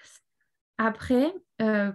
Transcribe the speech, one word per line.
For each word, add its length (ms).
Après, 560
euh, 340